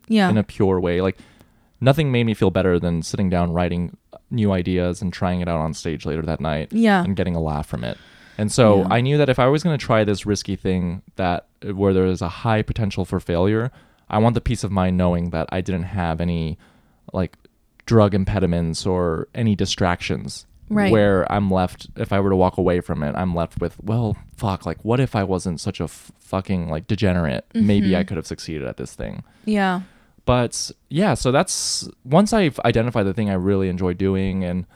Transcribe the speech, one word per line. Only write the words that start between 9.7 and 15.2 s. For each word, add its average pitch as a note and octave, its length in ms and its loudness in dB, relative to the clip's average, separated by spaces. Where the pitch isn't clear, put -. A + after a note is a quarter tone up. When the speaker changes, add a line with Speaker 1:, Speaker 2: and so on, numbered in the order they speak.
Speaker 2:
try A2 240 2
this G2+ 240 0
risky G2 280 -2
thing F2+ 460 -2
that, F2 320 -2
where F#2+ 200 2
there F#2 120 4
is F2+ 160 0
a E2+ 80 -4
high A2 320 0
potential G2+ 440 -2
for F#2 140 -2
failure, G#2 520 0
I G#2+ 120 0
want A#2 160 4
the - 60 -2
peace - 220 -2
of G2 80 -4
mind F#2 260 2
knowing F2 340 0